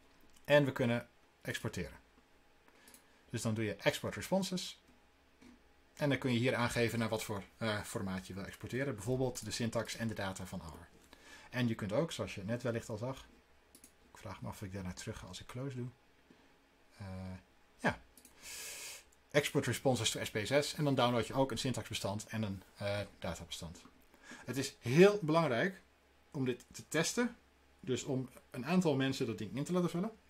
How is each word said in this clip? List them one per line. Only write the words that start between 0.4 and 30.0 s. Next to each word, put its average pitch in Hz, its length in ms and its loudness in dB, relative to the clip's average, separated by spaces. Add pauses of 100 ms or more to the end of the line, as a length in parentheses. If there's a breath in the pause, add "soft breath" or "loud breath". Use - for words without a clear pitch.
En 147 220 8
we 127 60 2
kunnen 120 360 2 (340)
exporteren. - 560 -6 (1300 loud breath)
Dus 117 120 -4
dan 113 120 2
doe 110 100 0
je 101 120 0
export - 400 0
responses. 180 680 -2 (1200)
En 143 60 4
dan 135 80 4
kun 127 160 2
je 117 60 4
hier 123 160 4
aangeven 117 440 2
naar 110 100 2
wat 110 140 0
voor, 98 200 -4 (140)
eh, 107 240 0
formaat 95 460 -4
je 95 60 -10
wil 95 100 -6
exporteren. 123 520 -4
Bijvoorbeeld 123 500 -2
de 107 60 -6
syntax 113 440 -2
en 113 120 -4
de 107 60 -4
data 95 320 -4
van 92 160 -8
our. 80 260 -14 (640 loud breath)
En 123 180 0
je 113 80 0
kunt 101 160 -4
ook, 156 200 0
zoals 98 240 -6
je 98 80 -8
net 117 200 -4
wellicht 117 260 -2
al 110 80 -4
zag, 123 300 -8 (840)
ik - 60 -20
vraag - 240 -14
me - 60 -10
af 98 60 -8
of - 80 -16
ik 95 120 -8
daarna 92 200 -6
terug - 240 -10
ga 113 100 -12
als - 140 -12
ik - 40 -14
close 127 300 -8
doe. 123 120 -4 (1120 loud breath)
Eh, 101 80 -10 (720)
ja. - 240 0 (1300 loud breath)
Export 143 340 2
responses 120 460 2
to 113 120 -4
S 113 60 -4
P - 140 -4
S 143 240 4
S. - 60 -4
En 156 100 -2
dan 143 120 4
download 123 300 4
je - 80 -6
ook 135 180 4
een 117 60 -2
syntaxbestand 107 680 -2
en 110 160 -4
een, 98 220 -4 (140)
eh, 101 220 -2 (200)
databestand. 85 600 -8 (640 loud breath)
Het 123 120 -6
is - 220 -4
heel 185 420 8
belangrijk 156 600 2 (500)
om 135 140 -2
dit 123 260 -2
te - 160 -14
testen. 233 480 0 (440)
Dus 123 240 -2
om 131 260 -2 (200)
een 123 160 -8
aantal 165 300 6
mensen 135 300 2
dat 110 120 0
ding 101 180 -6
in 139 80 -2
te 175 100 -2
laten 175 160 4
vullen. 185 220 -2 (180)